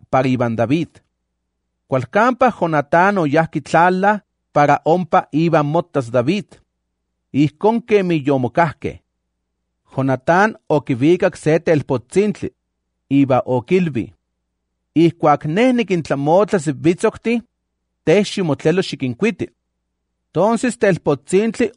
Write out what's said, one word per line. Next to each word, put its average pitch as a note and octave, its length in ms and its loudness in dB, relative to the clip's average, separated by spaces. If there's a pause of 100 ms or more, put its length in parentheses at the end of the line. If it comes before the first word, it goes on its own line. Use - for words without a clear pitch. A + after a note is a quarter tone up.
para C3+ 180 0
ivan A#2+ 280 -2
David. B2 340 -2 (1000)
Kualkampa A3 720 0
Jonatán E3+ 580 0
oyahki D#3+ 440 -2
tlala F#3 600 0 (320)
para C#3+ 320 2
ompa F3 460 0
ivan D#3 340 2
motas C#3+ 460 -4
David. B2 340 -2 (880)
Ijkon G3 480 0
kemi F3+ 460 -2
yomokahke. C3 720 -2 (960)
Jonatán E3 600 0 (140)
okivikak D#3 680 0
se D#3+ 220 0
telpotzintli, D#3+ 880 -2 (600)
iva C3+ 360 2
okilvi: B2+ 680 -2 (800)
"Ijkuak D#3 500 2
neh A3 280 0
nikintlamotlas F3 920 0 (180)
vitzoktih, A3 580 -2 (640)
teh G3 180 2
ximotlelo E3 580 -2
xikinkuiti." D3 680 -6 (800)
Entonces A3 500 -2
telpotzintli G3+ 1000 0